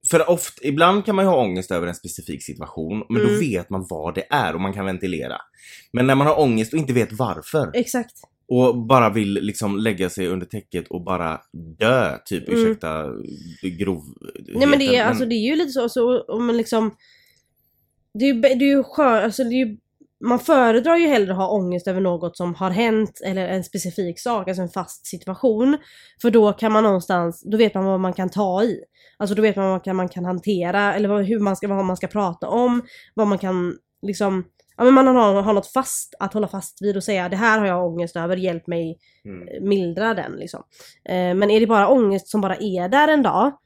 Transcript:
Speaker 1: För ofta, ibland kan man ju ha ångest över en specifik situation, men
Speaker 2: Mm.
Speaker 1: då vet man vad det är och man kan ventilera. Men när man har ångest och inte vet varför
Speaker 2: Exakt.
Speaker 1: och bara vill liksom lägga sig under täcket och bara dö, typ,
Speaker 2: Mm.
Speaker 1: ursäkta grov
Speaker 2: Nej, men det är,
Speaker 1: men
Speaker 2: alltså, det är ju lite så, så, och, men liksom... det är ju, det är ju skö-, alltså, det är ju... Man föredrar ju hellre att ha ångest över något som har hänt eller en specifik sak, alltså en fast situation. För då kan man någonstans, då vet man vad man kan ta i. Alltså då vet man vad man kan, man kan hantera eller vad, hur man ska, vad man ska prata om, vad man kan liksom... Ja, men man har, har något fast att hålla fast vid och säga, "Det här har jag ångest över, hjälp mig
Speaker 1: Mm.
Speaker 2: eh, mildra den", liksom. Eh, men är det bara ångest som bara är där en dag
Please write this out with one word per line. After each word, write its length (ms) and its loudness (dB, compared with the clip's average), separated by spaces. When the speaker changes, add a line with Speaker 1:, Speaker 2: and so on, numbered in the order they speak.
Speaker 1:
För 180 4
ofta, 380 0
ibland 380 2
kan 100 0
man 100 2
ju 40 4
ha 80 4
ångest 340 0
över 160 -2
en 80 -6
specifik 480 -12
situation, 680 -8
men 120 0
Speaker 2:
Mm. 120 4
Speaker 1:
då 60 0
vet 300 -2
man 200 -6
vad 260 -6
det 140 -6
är 260 0
och 60 -4
man 120 -4
kan 120 -6
ventilera. 520 -6
Men 160 0
när 80 4
man 120 2
har 120 2
ångest 340 2
och 60 0
inte 140 -4
vet 180 0
varför 640 -4
Speaker 2:
Exakt. 400 -4
Speaker 1:
och 300 4
bara 320 4
vill 240 -2
liksom 440 -4
lägga 320 -2
sig 180 -6
under 180 -4
täcket 420 -10
och 160 -10
bara 380 -4
dö, 460 2
typ, 220 -6
Speaker 2:
Mm. 140 2
Speaker 1:
ursäkta 440 -2
grov 240 -2
Speaker 2:
Nej, 120 4
men 120 6
det 60 0
är, 140 2
Speaker 1:
men 80 2
Speaker 2:
alltså, 180 -2
det 100 -2
är 140 0
ju 60 0
lite 160 -2
så, 180 -2
så, 280 0
och, 240 -4
men 160 0
liksom... 340 0
det 120 0
är 80 4
ju, 80 0
det 60 6
är 100 6
ju 80 4
skö-, 400 2
alltså, 200 -2
det 120 -2
är 100 2
ju... 120 -8
Man 160 2
föredrar 580 4
ju 100 4
hellre 240 2
att 60 -2
ha 120 0
ångest 380 -2
över 140 0
något 360 -2
som 180 -4
har 140 -2
hänt 560 0
eller 220 -4
en 160 -4
specifik 560 -6
sak, 280 -4
alltså 160 -4
en 60 -6
fast 380 -10
situation. 680 0
För 100 2
då 220 6
kan 180 0
man 120 4
någonstans, 680 0
då 60 0
vet 160 4
man 120 -2
vad 140 0
man 140 -2
kan 160 -4
ta 340 0
i. 160 -2
Alltså 180 -2
då 60 0
vet 140 2
man 100 -2
vad 80 2
man 80 -2
kan, 140 -4
man 140 -2
kan 160 -8
hantera 680 0
eller 160 0
vad, 160 2
hur 140 0
man 160 0
ska, 120 -8
vad 180 -2
man 120 -2
ska 100 -6
prata 400 -4
om, 340 0
vad 140 0
man 100 0
kan 400 -4
liksom... 420 -2
Ja, 60 0
men 100 8
man 140 8
har, 340 4
har 120 2
något 180 -2
fast 480 -6
att 140 -6
hålla 140 -2
fast 340 -12
vid 160 -2
och 60 -6
säga, 260 -2
"Det 60 -4
här 240 4
har 60 2
jag 200 0
ångest 300 -4
över, 220 -2
hjälp 300 -4
mig 300 -6
Speaker 1:
Mm. 220 -16
Speaker 2:
eh, 140 -12
mildra 520 0
den", 180 -6
liksom. 320 -14
Eh, 260 0
men 160 4
är 80 6
det 80 4
bara 200 4
ångest 400 4
som 140 -2
bara 140 -2
är 340 -4
där 180 4
en 160 4
dag 280 2